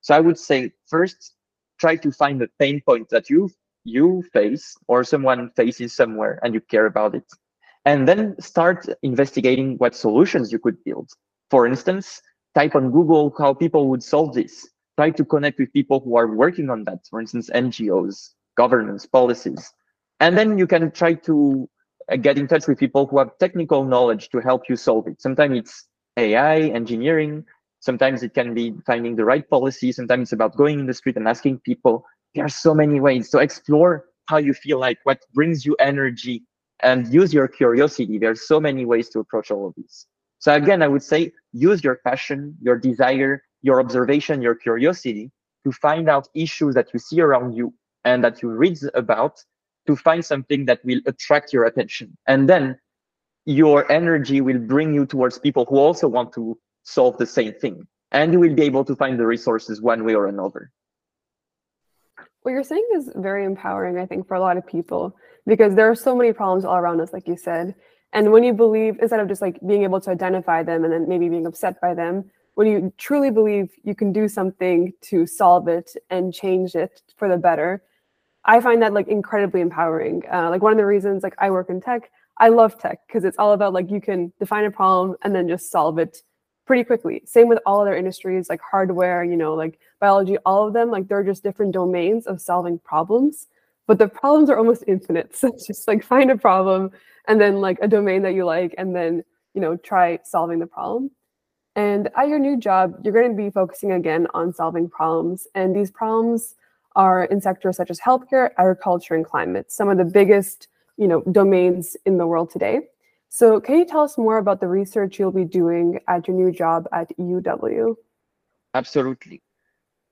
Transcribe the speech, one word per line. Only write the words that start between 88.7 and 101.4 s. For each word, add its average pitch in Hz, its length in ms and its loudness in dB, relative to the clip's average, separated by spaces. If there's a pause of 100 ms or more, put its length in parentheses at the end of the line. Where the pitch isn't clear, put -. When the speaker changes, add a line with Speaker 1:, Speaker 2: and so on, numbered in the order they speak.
Speaker 2:
you 175 120 -4
know, 160 200 -2
like 160 240 -8 (200)
biology, 196 460 2
all 196 220 2
of 208 60 -6
them, 233 160 0
like, 196 180 -6
they're 202 160 -2
just 190 200 -4
different 202 300 -4
domains 185 540 -2
of 185 120 -6
solving 175 400 -4
problems, 214 680 -2 (400)
but 220 100 4
the 214 100 4
problems 285 420 2
are 277 80 2
almost 226 300 2
infinite. 185 480 -2
<laughs> - 40 -14
So 269 100 2
it's - 180 -12
just, - 200 -12
like, 214 160 0
find 262 280 4
a 247 60 0
problem 190 540 2 (360)
and 214 140 4
then, 202 200 2
like, 185 200 -2
a 208 60 0
domain 202 340 2
that 190 120 -2
you 190 120 -2
like, 170 320 -2
and 185 180 -6
then, 170 280 -4 (300)
you 196 80 -4
know, 165 140 -2
try 175 480 0
solving 170 360 -4
the 170 80 -6
problem. 247 440 -8 (640)